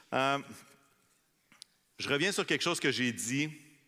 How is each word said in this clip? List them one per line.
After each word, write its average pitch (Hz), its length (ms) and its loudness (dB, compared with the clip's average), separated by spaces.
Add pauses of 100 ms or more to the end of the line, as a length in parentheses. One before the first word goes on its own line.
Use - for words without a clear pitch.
(140)
Euh, 135 260 2 (1600)
je 98 120 -4
reviens 147 220 2
sur 190 140 0
quelque 151 180 0
chose 170 160 0
que 147 120 2
j'ai 123 200 0
dit. 123 400 -2 (360)